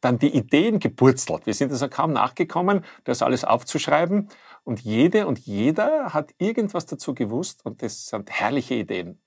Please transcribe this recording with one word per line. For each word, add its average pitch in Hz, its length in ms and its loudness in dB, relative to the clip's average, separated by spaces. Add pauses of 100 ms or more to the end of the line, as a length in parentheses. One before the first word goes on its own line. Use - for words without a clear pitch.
dann 123 180 2
die 143 160 2
Ideen 160 440 2
gepurzelt. - 640 2
Wir 107 80 -2
sind 135 180 -2
also 135 160 -2
kaum 156 240 -2
nachgekommen, 170 720 0 (220)
das 123 160 -2
alles 127 240 0
aufzuschreiben. 170 800 0 (380)
Und 123 160 -4
jede 147 440 4
und 147 140 -2
jeder 214 760 0
hat - 240 -4
irgendwas 202 480 -2
dazu 139 300 -8
gewusst 123 500 -6
und 104 160 -10
es - 260 -10
sind 104 220 -10
herrliche 123 440 -2
Ideen 92 540 -6